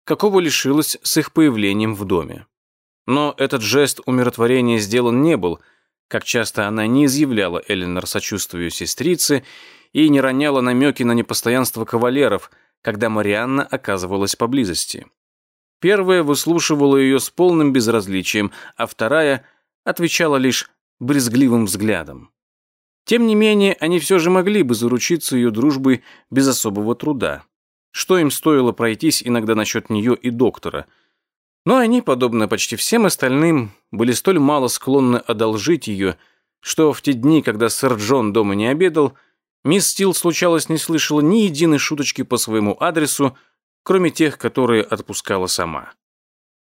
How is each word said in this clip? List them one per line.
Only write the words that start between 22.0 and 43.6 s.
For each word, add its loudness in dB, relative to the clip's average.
Тем 2
не 2
менее, 4
они 0
всё 2
же 2
могли 2
бы 2
заручиться -2
её 2
дружбой 0
без 2
особого -2
труда. -4
Что 0
им 2
стоило 2
пройтись -2
иногда 0
насчёт -4
неё 0
и -2
доктора? -2
Но 2
они, 2
подобно 0
почти -4
всем 0
остальным, 0
были 0
столь 0
мало 2
склонны 2
одолжить -2
её, -2
что 0
в -8
те 0
дни, 4
когда 0
сэр 0
Джон 0
дома 2
не 0
обедал, 0
мисс 2
Стил, 0
случалось, 0
не -2
слышала -2
ни 4
единой 2
шуточки -4
по -2
своему -2
адресу, -2